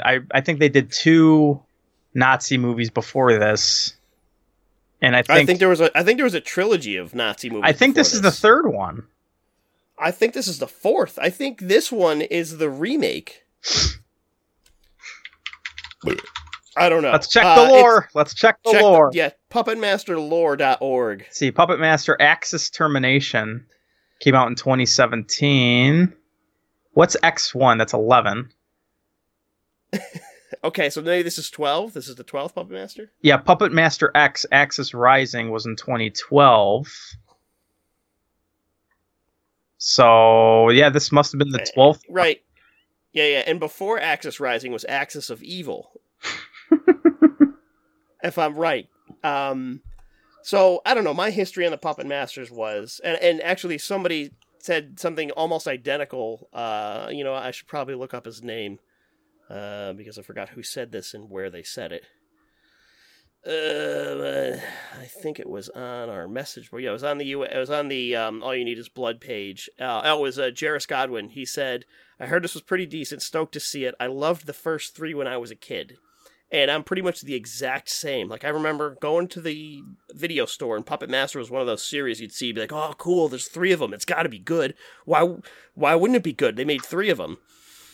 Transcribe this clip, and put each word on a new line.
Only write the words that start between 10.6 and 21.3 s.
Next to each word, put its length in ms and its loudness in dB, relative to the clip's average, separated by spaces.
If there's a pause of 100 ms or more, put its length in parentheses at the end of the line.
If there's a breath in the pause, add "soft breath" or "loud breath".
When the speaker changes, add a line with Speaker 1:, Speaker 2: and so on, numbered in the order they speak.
Speaker 2:
fourth. 540 -2
I 80 0
think 300 -6
this 320 2
one 300 2
is 360 -4
the 120 -2
remake. 760 -4 (3250 loud breath)
I 100 4
don't 140 2
know. 100 0
Speaker 1:
Let's 160 2
check 180 4
Speaker 2:
Uh, 220 10
Speaker 1:
the 60 8
lore. 320 8
Speaker 2:
it's, 100 -20
Speaker 1:
Let's 180 2
check 300 4
the 80 2
Speaker 2:
check 100 6
Speaker 1:
lore. 300 8
Speaker 2:
The, 60 -2
yeah, 120 0 (200)
puppet 280 -2
master 400 -2
lore 380 0
dot 260 2
org. 500 -2